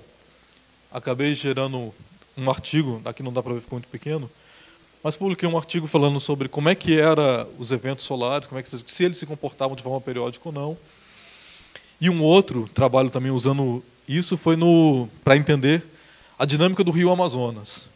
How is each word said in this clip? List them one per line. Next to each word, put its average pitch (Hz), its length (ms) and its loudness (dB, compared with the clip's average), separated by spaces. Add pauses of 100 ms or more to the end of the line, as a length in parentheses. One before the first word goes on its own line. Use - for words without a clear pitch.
(880)
Acabei 135 460 -4
gerando 131 580 -4 (440)
um 131 120 -2
artigo, 127 540 -2
aqui 117 180 -10
não 127 120 -8
dá 120 100 -2
pra 123 100 -6
ver, 120 60 -6
ficou 123 160 -12
muito 120 140 -12
pequeno, 147 420 -8 (720)
mas 156 140 -4
publiquei 185 300 -4
um 165 100 -2
artigo 160 280 -4
falando 143 360 2
sobre 135 260 -4
como 147 220 0
é 185 60 4
que 165 220 2
era 147 480 4 (140)
os 123 120 -10
eventos 131 340 -4
solares, 135 420 -4
como 131 100 -14
é 127 60 -10
que - 60 -20
se, 123 180 -14
se - 160 -4
eles 175 140 0
se 156 80 -12
comportavam 135 500 -8
de 120 80 -14
forma 131 160 -6
periódica 123 480 -8
ou 156 60 -10
não. 147 240 -8 (1200)
E 170 80 2
um 165 140 0
outro 156 500 4
trabalho 131 380 2
também 131 200 -4
usando 131 520 0 (240)
isso 175 280 -2
foi 165 200 2
no, 160 520 4 (160)
pra 139 140 8
entender 147 460 2 (540)
a 139 80 0
dinâmica 180 380 2
do 175 80 0
rio 175 200 4
Amazonas. 123 760 -4 (100)